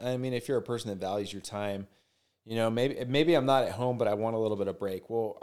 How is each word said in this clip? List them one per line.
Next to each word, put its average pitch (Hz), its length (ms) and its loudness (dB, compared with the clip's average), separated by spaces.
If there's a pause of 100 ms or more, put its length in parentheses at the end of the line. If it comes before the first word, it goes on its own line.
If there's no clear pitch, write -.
I 127 140 -2
mean, 127 160 -4
if 120 160 -4
you're 131 100 2
a - 40 -4
person 117 280 -4
that 98 80 -6
values 98 340 -2
your 98 100 -10
time, 101 440 -6 (580)
you 113 120 -6
know, 113 140 4
maybe, 123 360 0
maybe 156 280 4
I'm 131 120 4
not 135 180 6
at 92 80 -2
home, 120 260 -2
but 113 100 4
I 104 60 2
want 113 200 0
a 110 40 0
little 107 180 2
bit 98 120 0
of 92 100 -4
break. 95 320 -4
Well, 113 320 -2